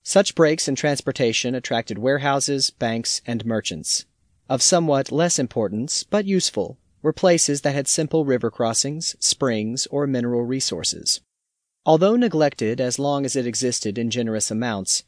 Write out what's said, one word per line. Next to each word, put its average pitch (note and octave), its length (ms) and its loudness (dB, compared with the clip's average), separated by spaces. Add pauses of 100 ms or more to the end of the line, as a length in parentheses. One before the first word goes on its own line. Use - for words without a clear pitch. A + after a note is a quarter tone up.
Such - 320 2
breaks D#3 340 4
in C#3+ 60 0
transportation C3 800 0
attracted A#2 460 -4
warehouses, C#3 720 0
banks, A#2 560 -4
and A2+ 180 -4
merchants. G#2 640 -4 (420)
Of C3 140 2
somewhat D#3 480 2
less E3 260 0
importance, A2+ 680 -2
but G3+ 220 -2
useful, F3 540 -2 (240)
were D#3 100 2
places E3 480 2
that C#3+ 140 0
had C#3+ 120 -2
simple D#3+ 380 0
river A#2+ 240 2
crossings, C3+ 680 -2
springs, A#2 720 0
or C#3+ 160 0
mineral A#2+ 360 0
resources. - 760 -4 (640)
Although F3+ 320 4
neglected D3 680 0
as B2 180 -2
long C#3 260 0
as B2+ 100 -2
it B2 120 0
existed A#2 500 -2
in A#2 140 -2
generous A2+ 400 -2
amounts, A2 560 -2